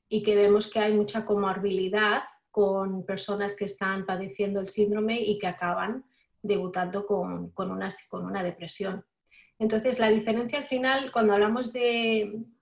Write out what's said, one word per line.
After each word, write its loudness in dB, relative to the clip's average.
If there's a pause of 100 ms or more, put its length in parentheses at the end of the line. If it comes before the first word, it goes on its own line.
(100)
y 0
que 4
vemos 6
que 0
hay 4
mucha 0
comorbilidad 2 (260)
con 0
personas -4
que -4
están -4
padeciendo -4
el -4
síndrome 0
y 0
que -4
acaban -4 (380)
debutando -2
con, -2
con -6
una, -4 (200)
con -8
una -4
depresión. -8 (560)
Entonces, 0
la 4
diferencia 0
al -6
final, 0
cuando 4
hablamos 2
de, 0 (200)